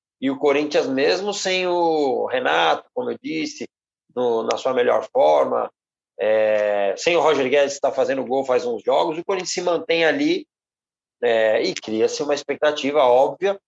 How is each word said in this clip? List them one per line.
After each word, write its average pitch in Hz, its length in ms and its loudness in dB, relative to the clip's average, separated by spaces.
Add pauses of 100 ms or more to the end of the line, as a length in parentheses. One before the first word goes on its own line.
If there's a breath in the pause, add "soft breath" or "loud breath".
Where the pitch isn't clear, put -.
(220)
E 135 100 0
o 135 60 -6
Corinthians, 143 500 0
mesmo 180 460 0
sem 185 340 -2
o 156 600 0
Renato, 143 680 0
como 123 180 -4
eu 117 100 -8
disse, - 460 -8 (480)
no, 117 280 0
na 117 140 0
sua 131 160 -2
melhor 120 380 2
forma, 131 580 2 (500)
é, 104 800 2
sem 175 200 0
o 151 40 4
Roger 139 280 2
Guedes 143 300 2
tá 131 120 0
fazendo 131 340 -2
gol 131 200 -2
faz 123 200 0
uns 117 160 -4
jogos, 160 360 0
o 170 80 -10
Corinthians 185 260 -4
se 180 100 -6
mantém 165 440 0
ali, 151 400 0 (800)
é, 113 400 2
e 180 100 -4
cria-se 113 500 -2
uma 143 100 -2
expectativa 139 720 0
óbvia. 143 640 2